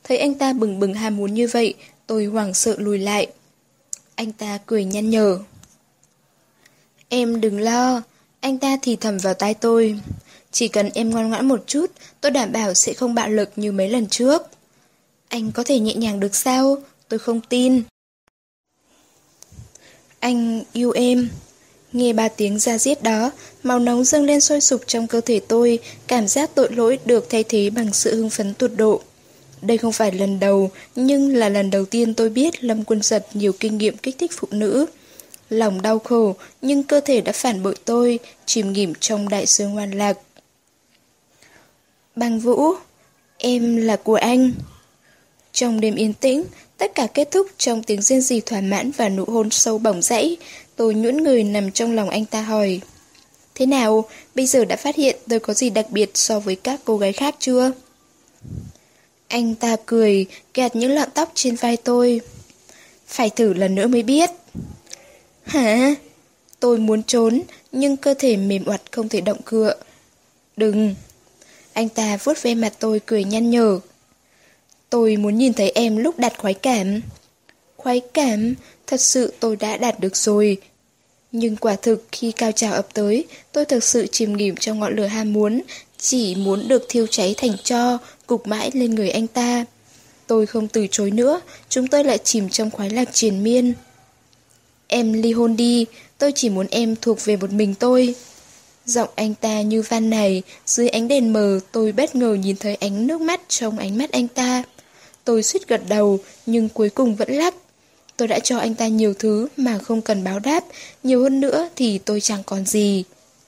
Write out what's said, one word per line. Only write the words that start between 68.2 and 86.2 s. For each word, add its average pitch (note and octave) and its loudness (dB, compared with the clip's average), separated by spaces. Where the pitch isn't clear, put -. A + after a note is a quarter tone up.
mềm G3 -2
oặt G3+ -4
không A3 -6
thể G#3+ -2
động F#3+ -4
cựa. A3 0
"Đừng." G#3+ 0
Anh A3+ -2
ta G#3+ -2
vuốt D4+ 0
ve A#3+ 0
mặt A3+ -2
tôi A3 0
cười G#3 0
nhăn A3 0
nhở. A3 4
"Tôi A3+ 4
muốn G#3 0
nhìn B3+ 4
thấy G3+ 0
em A#3 2
lúc C#4 0
đạt A#3+ -2
khoái G3 -2
cảm." G#3 -2
Khoái B3 -2
cảm, A#3+ 0
thật C4 -2
sự - 2
tôi A3 0
đã G#3+ -4
đạt - -2
được F#3+ -2
rồi. G#3 2
Nhưng A3+ -2
quả G#3+ 0
thực A3 0
khi A3+ -6
cao A3+ -2
trào G#3+ -2
ập G3+ -2
tới, G#3+ 0
tôi D4 0
thực C4+ 0
sự A3+ 2
chìm G#3 -2
nghỉm G3+ -2
trong A3 -6
ngọn G#3 -4
lửa G#3 0
ham G#3+ -4
muốn, G#3+ 2
chỉ A3+ 0